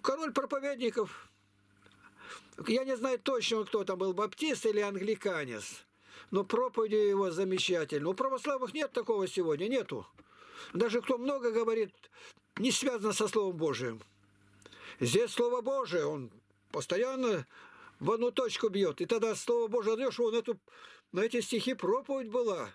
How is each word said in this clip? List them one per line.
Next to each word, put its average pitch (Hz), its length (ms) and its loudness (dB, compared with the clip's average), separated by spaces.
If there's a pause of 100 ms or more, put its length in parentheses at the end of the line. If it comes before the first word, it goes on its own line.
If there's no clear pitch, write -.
король 294 320 0
проповедников, 269 960 2 (1400)
Я 247 160 2
не 262 120 0
знаю 247 240 -2
точно, 226 460 0
кто 202 180 -2
там 190 140 -2
был, 185 160 0
баптист 220 520 -2
или 208 160 2
англиканец, 185 1040 -4 (460)
но 196 120 2
проповеди 220 520 0
его 196 360 4
замечательные. 175 800 0
У - 20 -2
православных 262 600 -2
нет 294 180 -2
такого 208 360 0
сегодня, 165 400 0
нету. 214 380 -2 (680)
Даже 226 280 2
кто 254 160 0
много 247 340 -2
говорит, 220 420 0 (640)
не 233 140 2
связано 220 420 0
со 214 140 2
Словом 190 300 0
Божиим. 123 440 -2 (1000)
Здесь 156 320 2
Слово 240 300 2
Божие, 214 440 0
он 135 260 -4 (400)
постоянно 214 760 0 (520)
в 165 120 0
одну 233 200 2
точку 233 380 0
бьёт. 180 320 0
И 170 40 0
тогда 220 300 0
Слово 233 320 0
Божие 220 300 0
даёшь, 254 220 -2
он 233 160 2
эту, 226 240 -2 (520)
на 180 100 0
эти 233 200 2
стихи 240 320 0
проповедь 262 560 0
была. 208 460 0